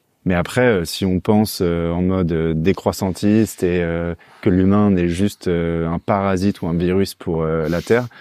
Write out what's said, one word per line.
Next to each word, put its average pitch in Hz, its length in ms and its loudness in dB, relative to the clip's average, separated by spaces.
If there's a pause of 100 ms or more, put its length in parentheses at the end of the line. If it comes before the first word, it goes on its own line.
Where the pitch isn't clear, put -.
(260)
Mais 90 100 2
après, 87 320 0
euh, 95 180 2
si - 220 -4
on 92 120 2
pense, 107 440 0
euh, 85 280 0
en 87 120 -2
mode, 92 300 0
euh, 82 220 0
décroissantiste 98 1080 0
et, 90 180 0
euh, 85 320 -4 (300)
que 107 80 2
l'humain 98 400 4
n'est 90 180 2
juste, 92 380 -2
euh, 85 420 -2
un 85 80 -4
parasite 98 640 -2
ou 101 60 -6
un 85 80 -2
virus 90 400 0
pour, 82 260 -4
euh, 80 260 -2
la 85 140 -2
Terre, 120 240 0 (160)